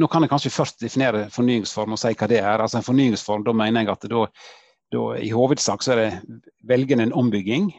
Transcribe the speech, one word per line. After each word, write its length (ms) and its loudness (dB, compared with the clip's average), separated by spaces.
nå 100 2
kan 140 2
jeg 80 0
kanskje 180 0
først 320 -4
definere 480 -2
fornyingsform 640 -2
og 80 -6
si 160 0
hva 80 0
det 160 4
er. 160 2
Altså, 220 -2
en 80 -8
fornyingsform, 580 2
da 80 2
mener 300 2
jeg 80 0
at 180 -8
da, 140 0
da 120 -2
i 80 -6
hovedsak 560 0
så 80 2
er 60 4
det 400 -4
velgen 380 2
en 180 0
ombygging, 560 0